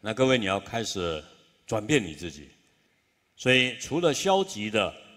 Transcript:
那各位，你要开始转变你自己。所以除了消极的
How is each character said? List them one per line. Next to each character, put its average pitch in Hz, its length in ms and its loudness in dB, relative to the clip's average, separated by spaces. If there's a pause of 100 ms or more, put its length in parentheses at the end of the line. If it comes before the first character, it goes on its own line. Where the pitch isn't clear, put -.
那 107 120 -6
各 131 120 4
位， 131 120 4
你 107 80 0
要 95 140 0
开 113 240 -6
始 85 400 -4 (440)
转 107 180 -4
变 131 180 2
你 80 120 -8
自 82 160 -10
己。 73 180 -20 (880)
所 127 180 2
以 127 240 4
除 147 220 -6
了 170 120 2
消 190 320 2
极 107 240 -6
的 104 240 2 (260)